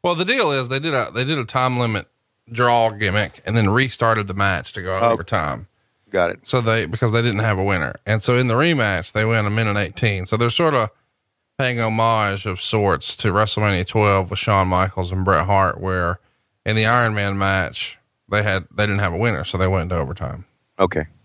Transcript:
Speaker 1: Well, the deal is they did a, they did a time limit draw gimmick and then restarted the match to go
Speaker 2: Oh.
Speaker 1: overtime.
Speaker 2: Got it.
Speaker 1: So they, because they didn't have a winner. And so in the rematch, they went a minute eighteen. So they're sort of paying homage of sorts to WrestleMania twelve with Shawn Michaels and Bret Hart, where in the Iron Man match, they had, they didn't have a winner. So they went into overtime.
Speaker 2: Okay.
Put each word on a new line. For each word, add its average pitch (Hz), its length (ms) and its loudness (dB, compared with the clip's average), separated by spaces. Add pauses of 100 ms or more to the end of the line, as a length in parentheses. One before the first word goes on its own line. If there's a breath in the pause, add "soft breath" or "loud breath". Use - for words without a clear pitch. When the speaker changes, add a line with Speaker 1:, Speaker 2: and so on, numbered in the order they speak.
Speaker 1:
Well, 175 120 2
the 156 100 -2
deal 220 260 2
is 131 180 -2
they 135 100 -2
did 156 140 -2
a, 123 200 0
they 120 120 -2
did 151 120 -2
a 127 60 -4
time 127 360 0
limit 113 280 -2 (440)
draw 120 400 4
gimmick 104 540 -2
and 110 120 0
then 104 120 4
restarted 113 580 2
the 101 60 -8
match 98 400 -2
to 98 80 -12
go 92 180 -6
Speaker 2:
Oh. 117 100 2
Speaker 1:
overtime. 82 580 -2 (420)
Speaker 2:
Got 87 200 2
it. 95 180 -8
Speaker 1:
So 127 140 0
they, 113 240 0
because 110 260 -2
they 117 100 2
didn't 110 200 0
have 107 160 0
a 95 60 -2
winner. 90 320 -2 (100)
And 107 180 -2
so 123 140 2
in 127 100 2
the 117 60 0
rematch, 120 580 0
they 110 140 0
went 113 200 0
a 101 40 -2
minute 107 260 0
eighteen. 98 500 -2
So 107 120 -2
they're 120 120 2
sort 156 240 0
of 113 160 0 (680)
paying 123 240 -2
homage 110 640 0
of 92 160 -6
sorts 98 560 0
to 101 160 0
WrestleMania 104 520 2
twelve 98 440 2
with 95 100 -4
Shawn 95 300 2
Michaels 92 420 0
and 95 140 -2
Bret 95 220 2
Hart, 98 340 2
where 90 400 -2 (440)
in 107 120 0
the 110 80 2
Iron 117 280 2
Man 101 240 -2
match, 98 600 -2 (320)
they 104 120 0
had, 95 320 -2
they 104 120 0
didn't 101 140 0
have 95 120 0
a 82 60 -4
winner. 104 260 0
So - 140 -6
they 92 100 2
went 92 240 0
into 87 100 -2
overtime. 82 440 -8 (340)
Speaker 2:
Okay. 87 240 2 (220)